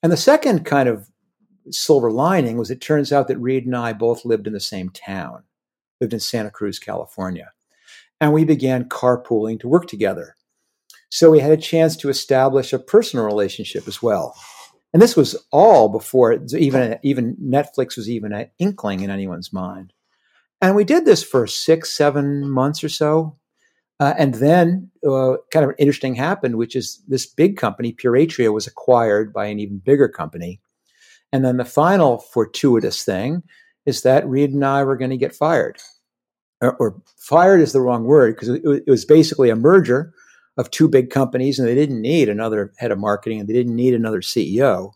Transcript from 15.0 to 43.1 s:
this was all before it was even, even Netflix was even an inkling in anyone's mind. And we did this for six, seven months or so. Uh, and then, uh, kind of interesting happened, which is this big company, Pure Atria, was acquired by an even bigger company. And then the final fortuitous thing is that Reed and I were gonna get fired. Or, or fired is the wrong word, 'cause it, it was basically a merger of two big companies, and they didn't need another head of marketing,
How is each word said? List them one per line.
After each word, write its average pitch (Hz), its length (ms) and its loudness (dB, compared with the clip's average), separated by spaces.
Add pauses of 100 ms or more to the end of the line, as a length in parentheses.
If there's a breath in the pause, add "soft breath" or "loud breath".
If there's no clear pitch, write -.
this 233 160 6
was 139 200 2 (160)
all 156 360 6
before 113 440 2
it 117 100 -2
was 131 120 -12
even, 131 480 0
even 127 340 -2
Netflix 135 600 -4
was 110 140 -10
even 107 220 -8
an 104 260 -10
inkling 170 420 -4
in 98 100 -6
anyone's 92 420 -10
mind. 92 400 -12 (680)
And 190 160 4
we 208 80 4
did 320 200 2
this 214 180 6
for 120 240 0
six, - 460 -2
seven 143 580 -2
months 135 340 -2
or 156 40 -6
so. 156 480 -2 (640)
Uh, 143 180 0
and 139 160 0
then, 170 560 2 (180)
uh, 131 280 0 (160)
kind 156 120 4
of 139 140 -2
interesting 139 360 0
happened, 135 420 -4
which 117 180 -4
is - 340 -8
this 131 180 -4
big 180 300 0
company, 117 360 -6
Pure 120 220 -2
Atria, 131 380 2
was 107 140 -4
acquired 110 680 0
by 101 140 -6
an 107 140 -8
even 101 180 -10
bigger 131 300 2
company. 85 520 -10 (720 soft breath)
And 131 120 0
then 127 120 0
the 123 80 -4
final 151 540 2
fortuitous 117 840 -2
thing 123 380 -4 (440 soft breath)
is 135 160 -4
that 131 260 2
Reed 135 240 0
and 139 120 -2
I 139 200 0
were 135 120 -2
gonna 131 200 -6
get 127 180 -4
fired. 147 440 -2 (840)
Or, 123 160 0
or 107 260 -4 (140)
fired 180 440 4
is 151 120 2
the 139 80 2
wrong 120 240 -2
word, 120 320 4
'cause 113 120 -10
it, 120 160 -4
it 143 260 0
was 123 140 2
basically 156 460 4
a 113 60 0
merger 147 560 2 (460 soft breath)
of 127 120 -4
two 160 180 2
big 127 220 2
companies, 127 480 -2
and 127 80 0
they 117 80 0
didn't 135 280 0
need 160 260 2
another 107 480 -4
head 120 160 -4
of 101 60 -4
marketing, 107 420 -4